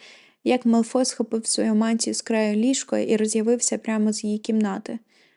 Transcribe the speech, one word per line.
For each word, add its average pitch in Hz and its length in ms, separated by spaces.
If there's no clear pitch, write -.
як 247 220
Малфой 233 400
схопив 226 420
свою 220 280
мантію 226 380
з - 80
краю 214 340
ліжка 247 440
і - 180
роз'явився 220 600
прямо 214 360
з - 100
її 214 140
кімнати. 214 640